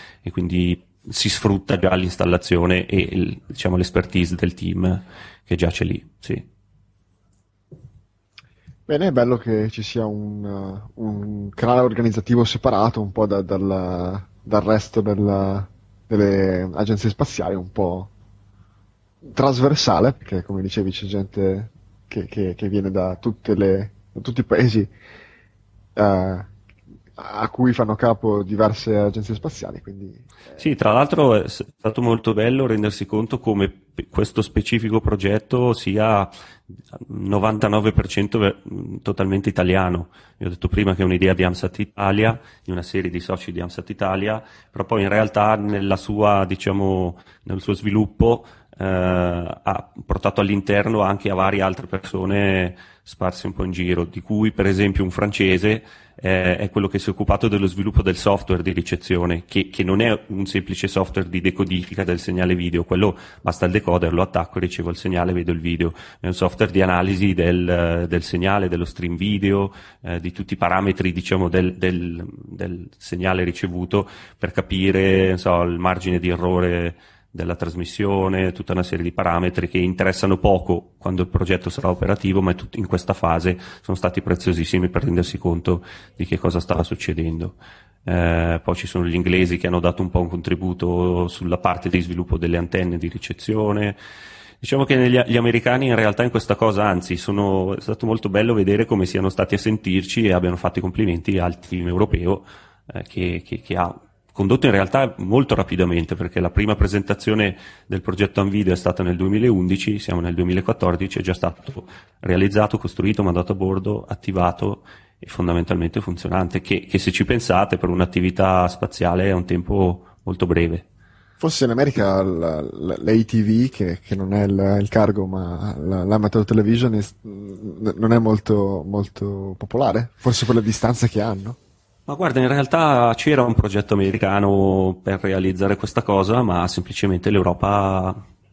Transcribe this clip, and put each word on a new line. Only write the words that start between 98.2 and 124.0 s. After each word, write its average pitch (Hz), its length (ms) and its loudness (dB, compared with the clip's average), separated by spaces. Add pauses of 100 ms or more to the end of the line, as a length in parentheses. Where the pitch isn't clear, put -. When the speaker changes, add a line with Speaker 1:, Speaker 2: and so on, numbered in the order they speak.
Speaker 1:
bello 107 240 2
vedere 101 320 4
come 98 220 2
siano 95 240 0
stati - 240 -2
a 101 40 0
sentirci 104 680 0
e 95 80 6
abbiano 90 220 2
fatto 90 240 -2
i - 20 -6
complimenti 92 560 -2
al 87 200 -2
team 90 280 -6
europeo, 90 580 0 (480)
eh, 87 160 -10
che, 87 340 -6
che, - 200 -10
che 101 120 -6
ha 90 240 -2 (340)
condotto 98 320 2
in 127 80 6
realtà 101 460 2
molto 110 360 2
rapidamente, 87 600 0
perché 85 260 -6
la 90 80 0
prima 104 260 2
presentazione 104 800 0 (300)
del 95 160 -4
progetto 95 400 0
Anvideo 98 320 2
è 87 40 2
stata 87 260 -2
nel 90 120 0
duemilaundici, 95 840 2
siamo 87 240 -4
nel 87 120 -2
duemilaquattordici, 90 840 0
è - 40 -4
già 92 120 0
stato - 520 -6 (340)
realizzato, 101 580 2
costruito, 101 440 -2
mandato 90 300 0
a - 20 0
bordo, 95 540 -4
attivato 95 760 -4 (340)
e - 80 -20
fondamentalmente 85 720 -2
funzionante, 90 640 -4
che, - 240 -4
che - 100 -2
se 92 160 0
ci - 140 0
pensate 98 500 2
per 90 140 -2
un'attività 90 800 2
spaziale 90 580 -2
è 98 60 0
un 90 120 0
tempo 90 640 -2 (160)
molto 90 240 -4
breve. 85 400 0 (500)
Speaker 2:
Forse 160 300 0
in 120 40 2
America 113 520 2
l-, 82 500 -2
l-, - 320 -6
l'A 113 200 4
T 110 180 0
V, 113 260 2
che, 90 340 -4